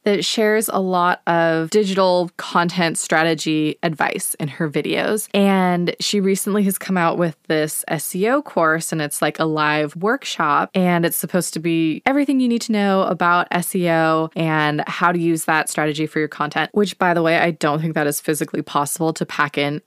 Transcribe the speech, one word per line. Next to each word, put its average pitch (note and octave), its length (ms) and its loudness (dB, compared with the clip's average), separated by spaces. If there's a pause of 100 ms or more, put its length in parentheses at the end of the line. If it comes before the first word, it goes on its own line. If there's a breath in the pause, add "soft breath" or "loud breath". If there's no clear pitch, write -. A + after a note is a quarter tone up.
that G3+ 200 2
shares G#3+ 480 0
a G3 80 0
lot F3+ 460 0
of E3 460 2
digital F#3+ 680 2
content E3+ 600 0
strategy D#3 840 0
advice - 540 -2
in D#3 120 -6
her D3+ 220 -4
videos. - 640 -2
And F#3 680 2
she - 200 -2
recently G3 460 0
has F#3+ 120 0
come - 180 -4
out E3+ 220 2
with E3+ 300 -2
this D#3 400 -2
S D#3+ 280 -6
E G3+ 140 0
O C#4+ 140 0
course, D#3+ 480 0
and D#3+ 100 -4
it's, D3 180 -6
like, D#3 200 -2
a D#3+ 60 0
live D3+ 500 0
workshop, E3+ 800 0
and F3 320 2
it's - 100 -2
supposed - 380 -2
to E3+ 40 -4
be E3 460 0
everything C4+ 340 2
you B3+ 80 2
need A#3 140 0
to - 100 -6
know G3+ 300 2
about F3 480 2
S F3 240 -2
E F3 160 0
O D#3+ 460 2
and D#3 520 0
how F3 240 2
to F3 60 0
use E3 280 0
that D#3 240 0
strategy D#3 360 -2
for D#3 140 -4
your D3+ 160 -2
content, D3+ 380 -4
which, G#3 240 0
by F3+ 160 2
the E3+ 80 2
way, E3 160 4
I E3+ 140 4
don't D#3 280 0
think D#3+ 140 -2
that D3+ 140 0
is D3 120 -2
physically D#3 420 -4
possible D#3 520 -2
to D#3+ 120 -4
pack - 320 -4
in D3 300 -2